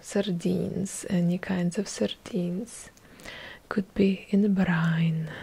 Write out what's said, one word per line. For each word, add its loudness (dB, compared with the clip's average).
Sardines, -2
any 2
kinds 0
of -2
sardines. -4
Could -2
be 2
in 4
brine 2